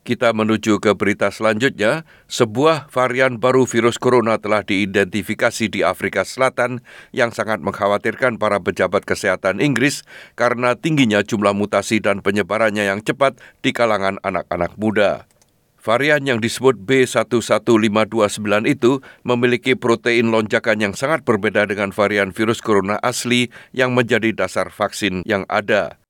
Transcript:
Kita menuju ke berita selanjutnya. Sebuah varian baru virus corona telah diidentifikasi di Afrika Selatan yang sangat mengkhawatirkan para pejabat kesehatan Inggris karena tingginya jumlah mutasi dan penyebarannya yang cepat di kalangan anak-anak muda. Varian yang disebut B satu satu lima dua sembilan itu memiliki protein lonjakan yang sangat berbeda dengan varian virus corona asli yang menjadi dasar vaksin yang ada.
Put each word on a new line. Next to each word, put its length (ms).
Kita 320
menuju 480
ke 160
berita 320
selanjutnya. 720
Sebuah 640
varian 480
baru 320
virus 320
corona 400
telah 240
diidentifikasi 1040
di 160
Afrika 400
Selatan 560
yang 160
sangat 320
mengkhawatirkan 800
para 160
pejabat 480
kesehatan 560
Inggris 400
karena 400
tingginya 480
jumlah 320
mutasi 480
dan 240
penyebarannya 640
yang 160
cepat 320
di 80
kalangan 560
anak-anak 560
muda. 480
Varian 400
yang 160
disebut 480
B 160
satu 400
satu 320
lima 320
dua 240
sembilan 400
itu 320
memiliki 480
protein 560
lonjakan 480
yang 160
sangat 320
berbeda 400
dengan 240
varian 400
virus 320
corona 400
asli 480
yang 160
menjadi 400
dasar 400
vaksin 560
yang 240
ada. 480